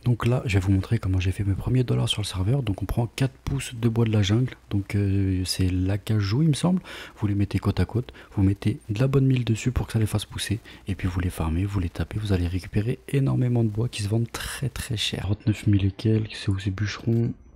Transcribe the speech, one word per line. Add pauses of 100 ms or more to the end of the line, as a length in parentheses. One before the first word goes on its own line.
Donc
là,
je
vais
vous
montrer
comment
j'ai
fait
mes
premiers
dollars
sur
le
serveur.
Donc
on
prend
quatre
pouces
de
bois
de
la
jungle. (160)
Donc,
euh,
c'est
l'acajou,
il
me
semble. (360)
Vous
les
mettez
côte
à
côte. (240)
Vous
mettez (120)
de
la
bonne
mille
dessus
pour
que
ça
les
fasse
pousser. (260)
Et
puis
vous
les
farmez,
vous
les
tapez.
Vous
allez
récupérer
énormément
de
bois
qui
se
vendent
très,
très
cher.
Trente-neuf
mille
et
quelques,
c'est
où,
c'est
bûcheron ? (240)